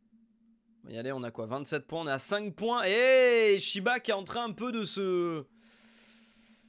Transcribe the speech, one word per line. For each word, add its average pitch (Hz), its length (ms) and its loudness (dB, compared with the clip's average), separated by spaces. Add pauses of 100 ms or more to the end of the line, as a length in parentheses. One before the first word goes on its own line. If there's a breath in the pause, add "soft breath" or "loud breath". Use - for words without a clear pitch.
(840)
On - 40 -20
va - 60 -14
y 110 40 -8
aller, 127 140 -4
on 131 100 -6
a 120 80 -6
quoi ? 117 160 -8
Vingt-sept 139 400 -6
points, 165 160 -6
on 156 60 -6
est 139 40 -2
à 135 60 -2
cinq 202 380 -4
points. 226 300 -2
Et 233 720 6
Shiba 233 400 0
qui 240 100 -10
est 208 60 2
en 196 80 -6
train 233 220 -6
un 214 80 -6
peu 247 180 -6
de 220 120 -2
se... 175 640 -2 (1200 loud breath)